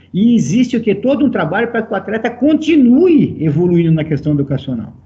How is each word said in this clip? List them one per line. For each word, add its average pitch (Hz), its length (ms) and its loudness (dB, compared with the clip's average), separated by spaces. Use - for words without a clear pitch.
e 226 220 2
existe 214 420 0
o 220 40 -2
quê? 208 140 0
Todo 285 300 -2
um 247 40 2
trabalho 196 400 -2
pra 226 120 -4
que 220 100 -8
o 214 40 -4
atleta 220 340 -6
continue 294 1080 2
evoluindo 165 520 2
na 156 120 2
questão 156 300 -2
educacional. 131 600 -4